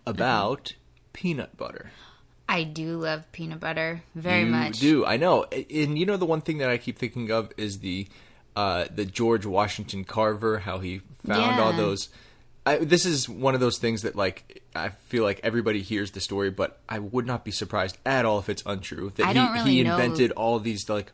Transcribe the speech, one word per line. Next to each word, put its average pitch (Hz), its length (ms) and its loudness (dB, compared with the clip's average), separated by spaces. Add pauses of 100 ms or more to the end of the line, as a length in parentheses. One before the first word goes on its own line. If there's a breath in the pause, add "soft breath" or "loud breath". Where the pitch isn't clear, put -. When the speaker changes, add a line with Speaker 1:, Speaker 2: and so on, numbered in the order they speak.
Speaker 1:
Mm-hmm. - 100 -8
Speaker 2:
about 113 640 0 (380)
peanut 156 460 -6
butter. - 320 -10 (580 loud breath)
Speaker 1:
I 180 160 0
do 160 340 -6
love 160 340 -4
peanut 160 280 -10
butter 160 440 -4 (100)
very 175 280 0
Speaker 2:
You 226 100 2
Speaker 1:
much. 151 280 0
Speaker 2:
do, 143 260 6
I 110 120 2
know. 147 340 4
A-, 147 320 -2
and 147 140 0
you 170 80 2
know 202 120 0
the 180 100 0
one 156 140 0
thing 156 180 -4
that 131 100 0
I 120 80 2
keep - 220 -8
thinking 117 320 -4
of 110 260 0
is 104 220 -6
the, 95 280 -6 (480 loud breath)
uh, 92 380 0
the 104 120 -4
George 113 420 2
Washington 98 580 -2
Carver, 107 540 0
how 92 200 -6
he 92 220 -6 (240)
found 110 340 2
all 110 120 6
Speaker 1:
Yeah. 107 60 0
Speaker 2:
those. 101 320 0 (560 soft breath)
I, 143 140 4
this 165 260 4
is 143 240 0
one 127 240 0
of 127 80 2
those 123 180 2
things 113 220 0
that, 107 160 -4
like, - 440 -4 (140)
I 82 140 -4
feel - 340 -2
like 101 180 2
everybody 110 400 2
hears 101 300 -2
the - 80 -10
story, 98 300 0
but 95 400 -4
I 110 100 -6
would 110 260 -2
not 120 200 -4
be 104 60 -8
surprised 101 540 -4
at 131 200 2
all 107 140 2
if 98 100 -6
it's 101 160 -2
untrue. 98 500 -6
That 107 100 2
Speaker 1:
I - 40 6
Speaker 2:
he, 196 60 4
Speaker 1:
don't - 180 4
really - 180 2
Speaker 2:
he 127 120 6
Speaker 1:
know. 120 120 2
Speaker 2:
invented 123 380 4
all 117 260 2
these, 104 300 -4
like, 104 240 -2